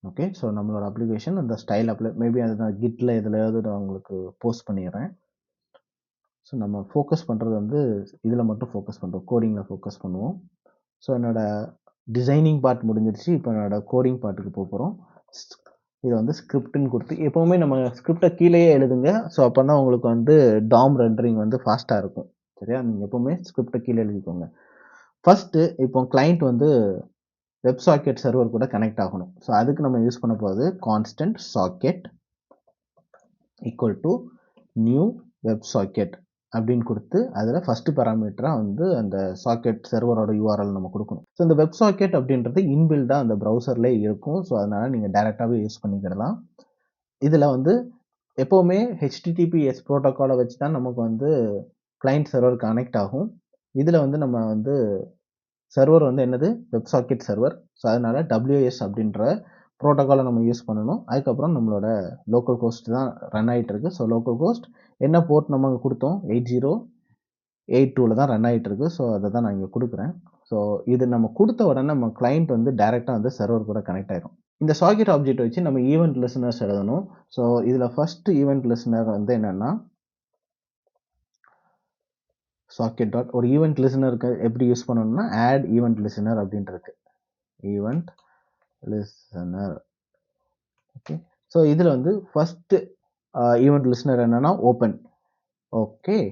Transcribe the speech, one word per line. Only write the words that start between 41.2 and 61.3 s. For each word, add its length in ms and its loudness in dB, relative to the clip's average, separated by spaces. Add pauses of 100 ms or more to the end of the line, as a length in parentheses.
So 100 -6
இந்த 140 6
WebSocket 580 2
அப்படின்றது 440 0 (120)
இன்பில்டா 500 2
அந்த 180 0
browser-லே 500 0 (140)
இருக்கும். 420 -4
So 40 -2 (100)
அதனால 320 -2
நீங்க 220 -4
டைரக்டாவே 460 0
யூஸ் 220 -8
பண்ணிக்கிடலாம். 520 -4 (920)
இதுல 260 4
வந்து 200 2 (720)
எப்பவுமே 360 4 (240)
ஹெச் 220 -6
டி 120 -2
டி 160 4
பி 160 2
எஸ் 160 -10
புரோட்டோகாலை 560 2
வச்சு 220 -4
தான் 160 -2
நமக்கு 280 -4
வந்து 220 -2 (760)
கிளையன்ட் 300 0
சர்வர் 320 2
கனெக்ட் 380 -2
ஆகும். 260 -4 (440)
இதுல 300 2
வந்து 220 -2
நம்ம 120 -2 (160)
வந்து 220 -2 (1000)
சர்வர் 340 6
வந்து 160 0
என்னது? 220 0 (280)
WebSocket 500 -2
சர்வர். 280 0 (260)
So 120 -18
அதனால 240 0 (160)
டபிள்யூ 260 2 (100)
எஸ் 180 -6
அப்படின்ற 340 -4 (600)
புரோட்டோகாலை 460 4
நம்ம 220 0
யூஸ் 180 -4
பண்ணணும். 320 -4 (120)
அதுக்கப்புறம் 460 -2